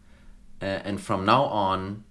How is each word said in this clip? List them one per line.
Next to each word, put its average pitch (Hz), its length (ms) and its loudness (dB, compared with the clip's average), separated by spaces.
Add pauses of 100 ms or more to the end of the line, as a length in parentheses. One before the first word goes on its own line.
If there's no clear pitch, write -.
(600)
uh, 95 40 -6 (200)
and 98 160 -4
from 98 240 -2
now 123 200 6
on, 98 640 0